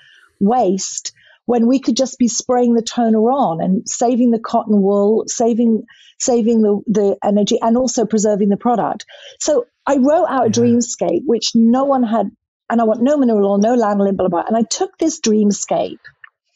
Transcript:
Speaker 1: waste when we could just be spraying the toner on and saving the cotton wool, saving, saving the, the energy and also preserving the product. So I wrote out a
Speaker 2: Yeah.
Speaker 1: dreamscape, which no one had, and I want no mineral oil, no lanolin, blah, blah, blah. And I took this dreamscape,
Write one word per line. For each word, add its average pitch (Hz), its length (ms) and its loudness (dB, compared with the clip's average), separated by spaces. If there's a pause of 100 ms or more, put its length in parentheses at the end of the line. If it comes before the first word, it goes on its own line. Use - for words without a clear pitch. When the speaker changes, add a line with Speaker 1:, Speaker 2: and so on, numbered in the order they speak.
(400)
Speaker 1:
waste 196 720 -2 (320)
when 233 200 2
we 262 140 2
could 262 160 -2
just 262 240 -2
be 240 80 2
spraying 247 480 0
the 233 80 0
toner 226 480 0
on 196 280 -2
and 185 300 -2
saving 247 400 0
the 226 100 0
cotton 208 440 0
wool, 202 420 2
saving, 226 580 0 (360)
saving 233 420 2
the, 208 240 2
the 202 380 0
energy 208 360 0
and 226 160 0
also 247 300 -2
preserving 208 440 0
the 196 80 0
product. 220 480 -2 (340)
So 311 260 0 (220)
I 285 100 0
wrote 294 300 2
out 247 180 0
a 233 40 0
Speaker 2:
Yeah. - 20 0
Speaker 1:
dreamscape, 233 720 0
which 233 300 -2
no 233 300 2
one 262 180 0
had, 214 260 -2 (400)
and 233 120 0
I - 20 0
want 220 180 0
no 285 160 2
mineral 214 360 2
oil, 202 40 0
no 220 180 2
lanolin, 202 400 0
blah, 185 120 -2
blah, 170 140 -2
blah. - 60 -10
And 220 100 0
I 233 60 0
took - 360 -6
this 320 220 -2
dreamscape, 208 760 0 (580)